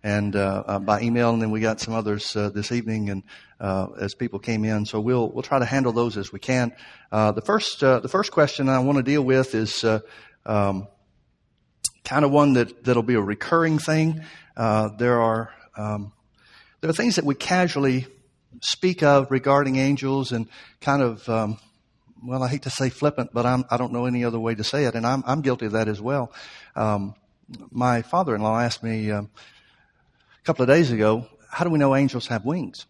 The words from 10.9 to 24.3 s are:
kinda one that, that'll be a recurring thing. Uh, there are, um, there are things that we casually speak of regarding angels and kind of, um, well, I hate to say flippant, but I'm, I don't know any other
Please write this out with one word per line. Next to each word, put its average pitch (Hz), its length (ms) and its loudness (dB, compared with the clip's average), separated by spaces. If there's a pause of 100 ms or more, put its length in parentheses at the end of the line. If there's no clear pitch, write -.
kinda 143 240 2
one 143 260 4
that, 117 300 0
that'll 120 180 2
be 120 140 2
a 107 60 4
recurring 156 580 0
thing. 160 420 0 (340)
Uh, 107 340 2 (100)
there 120 200 4
are, 113 320 0 (240)
um, 104 360 -8 (720)
there 160 100 -2
are - 20 0
things 233 220 0
that 147 100 0
we 143 80 2
casually 139 720 0 (560)
speak - 400 -2
of 139 300 6
regarding 135 460 2
angels 135 540 0
and 113 160 -4 (320)
kind 139 220 0
of, 117 260 -2
um, 110 300 -2 (640)
well, 127 220 -4
I 123 60 -2
hate 139 140 -4
to 131 60 -6
say 131 200 -2
flippant, 143 420 -4
but 120 140 -2
I'm, 127 260 2
I 120 60 0
don't 120 160 -4
know 120 120 -2
any 123 200 -2
other 117 160 -2